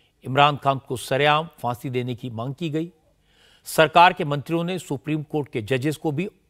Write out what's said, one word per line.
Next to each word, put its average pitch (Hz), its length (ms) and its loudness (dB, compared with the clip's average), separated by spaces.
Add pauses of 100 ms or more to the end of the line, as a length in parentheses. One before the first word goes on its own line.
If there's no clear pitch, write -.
(240)
इमरान 139 340 2
खान 135 220 0
को - 180 -8
सरेआम 147 520 0 (120)
फांसी 123 280 -6
देने 123 260 -4
की 131 140 -12
मांग 117 260 -8
की 165 140 -6
गई। 160 220 -6 (760)
सरकार 170 480 6
के 180 120 -4
मंत्रियों 147 380 -2
ने 180 160 -4
सुप्रीम 147 440 -6
कोर्ट 147 260 -4
के 123 120 -4
जजेस 131 360 -2
को 160 140 -4
भी 175 180 -4 (200)